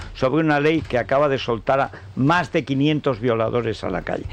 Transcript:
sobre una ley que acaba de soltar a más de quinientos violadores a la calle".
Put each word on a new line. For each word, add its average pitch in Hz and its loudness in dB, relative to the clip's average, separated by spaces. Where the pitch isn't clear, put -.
sobre 135 2
una 147 2
ley 156 2
que - -4
acaba 135 2
de 135 2
soltar 123 0
a 131 0
más 156 2
de 156 0
quinientos 139 0
violadores 113 0
a 98 -4
la 87 -4
calle". - -6